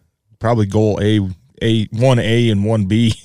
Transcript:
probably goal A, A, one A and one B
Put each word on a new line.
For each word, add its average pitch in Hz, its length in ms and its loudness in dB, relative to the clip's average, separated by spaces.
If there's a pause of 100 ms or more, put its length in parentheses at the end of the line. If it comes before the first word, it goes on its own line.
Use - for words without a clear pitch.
(400)
probably 113 260 0
goal 104 360 0
A, 107 180 2 (420)
A, 113 300 0
one 123 280 2
A 113 300 0
and 101 160 0
one 107 200 0
B 110 280 0 (120)